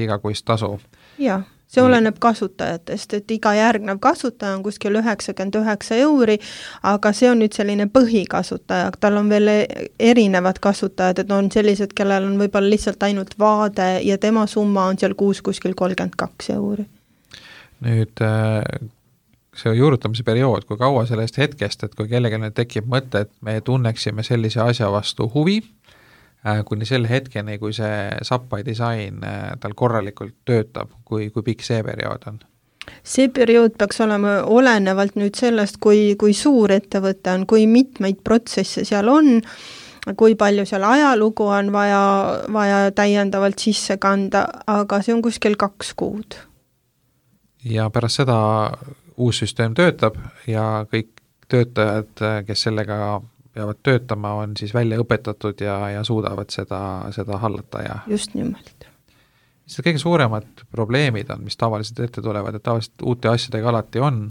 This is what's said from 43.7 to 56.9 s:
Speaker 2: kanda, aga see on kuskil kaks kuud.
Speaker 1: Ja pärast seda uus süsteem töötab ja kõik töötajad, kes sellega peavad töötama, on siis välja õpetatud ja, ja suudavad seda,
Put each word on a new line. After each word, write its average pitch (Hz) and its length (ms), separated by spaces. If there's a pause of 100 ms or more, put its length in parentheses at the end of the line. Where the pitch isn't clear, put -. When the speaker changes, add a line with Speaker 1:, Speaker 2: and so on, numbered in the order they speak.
Speaker 2:
kanda, 196 460 (180)
aga 208 400
see 233 80
on 233 140
kuskil 214 340
kaks - 400
kuud. 208 380 (1200)
Speaker 1:
Ja 110 300
pärast 117 300
seda 123 160 (800)
uus 120 240
süsteem 113 340
töötab 143 420 (280)
ja 110 440
kõik 113 200 (400)
töötajad, 110 720 (240)
kes 104 220
sellega 104 500 (360)
peavad 104 280
töötama, 113 600
on 104 140
siis 107 180
välja 117 280
õpetatud 107 640
ja, 101 140 (120)
ja 104 160
suudavad 101 480
seda, 98 260 (340)